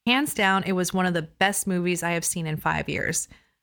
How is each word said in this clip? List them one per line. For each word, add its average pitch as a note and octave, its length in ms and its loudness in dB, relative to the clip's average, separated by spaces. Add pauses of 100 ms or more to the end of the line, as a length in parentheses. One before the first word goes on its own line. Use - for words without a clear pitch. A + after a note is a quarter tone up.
Hands C4+ 260 2
down, F#3+ 320 2
it F#3+ 80 0
was F3+ 220 0
one F#3 120 2
of F3 80 0
the E3+ 80 0
best F#3+ 440 0
movies F3+ 380 0
I E3+ 80 0
have E3+ 120 -2
seen E3 220 -2
in D#3 100 -2
five D#3 320 -2
years. - 380 -2 (360)